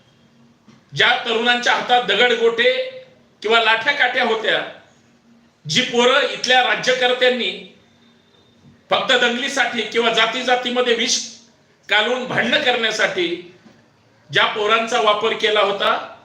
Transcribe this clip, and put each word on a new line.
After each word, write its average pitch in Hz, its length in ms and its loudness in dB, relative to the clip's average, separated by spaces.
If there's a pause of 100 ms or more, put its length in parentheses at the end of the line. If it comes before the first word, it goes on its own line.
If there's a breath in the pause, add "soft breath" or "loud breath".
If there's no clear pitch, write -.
(960)
ज्या 226 280 2
तरुणांच्या 240 500 0
हातात 247 300 2
दगड, 208 280 2
गोटे 240 580 0 (520)
किंवा 226 180 2
लाठ्या 226 320 0
काठ्या 254 320 0
होत्या, 214 560 -2 (880)
जी 160 140 0
पोरं 247 460 2
इथल्या 254 340 0
राज्यकर्त्यांनी 247 1120 -2 (1120)
फक्त 285 220 0
दंगलीसाठी 247 680 0
किंवा 233 300 0
जाती-जातीमध्ये 247 840 0
विष 247 240 -2 (680)
कालवून 233 360 0
भांडणं 226 380 -2
करण्यासाठी 208 920 -2 (760)
ज्या 208 140 2
पोरांचा 226 540 0
वापर 214 320 2
केला 214 280 0
होता, - 540 -2 (100)